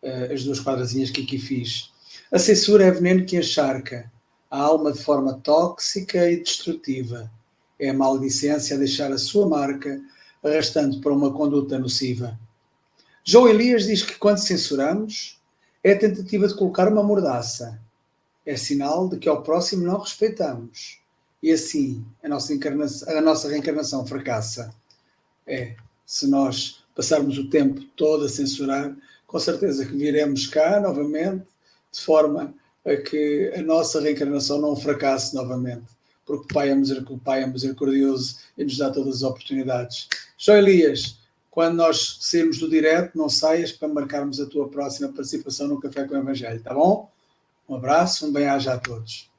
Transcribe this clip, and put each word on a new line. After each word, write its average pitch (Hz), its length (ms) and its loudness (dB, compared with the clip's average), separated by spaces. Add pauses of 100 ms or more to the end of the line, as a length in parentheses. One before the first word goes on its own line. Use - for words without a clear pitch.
ah, 127 300 -6
as 131 100 -6
duas 135 160 -4
quadrazinhas 127 520 -2
que - 100 -8
aqui - 180 -6
fiz. - 540 -6 (360)
A - 80 0
censura 202 460 6
é 185 80 8
veneno 180 340 4
que 180 120 -2
encharca 131 760 -2 (400)
a 139 80 -6
alma 151 320 2
de - 100 -8
forma 135 340 0
tóxica 175 960 0
e 170 140 0
destrutiva. 123 880 -6 (480)
É 139 120 -2
a - 20 -2
maldicência 135 800 0
a 135 40 -2
deixar 139 340 0
a 135 40 -4
sua 202 300 2
marca, 139 540 -2 (420)
arrastando 147 560 0
para 147 140 0
uma 139 180 2
conduta 139 480 0
nociva. 123 580 -4 (840)
João 240 240 10
Elias 226 380 6
diz 202 180 0
que - 120 -8
quando 202 240 2
censuramos, 175 1000 -2 (420)
é 196 120 6
a 196 60 2
tentativa 202 500 0
de - 60 -6
colocar 185 360 2
uma 214 100 4
mordaça. 123 760 -2 (680)
É 143 120 -6
sinal 147 500 0
de - 100 -4
que - 120 0
ao 147 120 2
próximo 175 440 0
não 185 140 0
respeitamos. 156 1000 -4 (420)
E 160 120 4
assim, 131 520 -2 (160)
a 160 60 -10
nossa 143 260 -4
encarna-, 143 320 -2 (220)
a 156 140 0
nossa 156 260 2
reencarnação 147 580 -4
fracassa. 120 680 -8 (720)
É, 123 260 -8 (320)
se - 220 -4
nós 135 560 0 (100)
passarmos 139 440 0
o 135 120 -6
tempo 139 320 2 (140)
todo 156 300 2
a 135 40 -2
censurar, 139 640 -4 (320)
com 170 140 -6
certeza 143 460 -2
que - 100 -10
viremos 143 520 0
cá 175 340 2
novamente, 165 640 -2 (480)
de - 80 -12
forma 151 520 2 (320)
a 147 120 2
que 147 580 -2
a 147 60 -6
nossa 160 400 0
reencarnação 143 580 -2
não 147 160 0
fracasse 135 580 -2
novamente, 123 520 -6 (400)
porque 143 180 -6
o - 100 -12
Pai 139 180 0
é 139 40 2
miseric-, 135 380 -2
o 127 40 -10
Pai 135 260 -2
é 131 40 -4
misericordioso 135 920 0 (180)
e 143 80 -4
nos 131 120 -4
dá 139 120 0
todas 135 260 -4
as 123 80 -6
oportunidades. 127 840 -6 (280)
João 208 200 6
Elias, 175 600 4 (300)
quando 165 260 0
nós 165 440 0
sairmos 165 380 0
do 156 120 -4
direto, 160 480 2
não 151 120 -2
saias 160 420 0
para - 160 -8
marcarmos 143 540 -6
a 143 40 -4
tua 139 220 -4
próxima 139 400 -6
participação 143 600 -8
no 143 100 -4
Café 139 240 -8
com 139 120 -8
o - 20 -2
Evangelho, 120 440 -6
tá 127 120 -10
bom? 180 360 2 (580)
Um 135 80 -8
abraço, 151 520 0
um 143 60 -2
bem-aja 139 400 0
a 123 40 -4
todos. 113 600 -12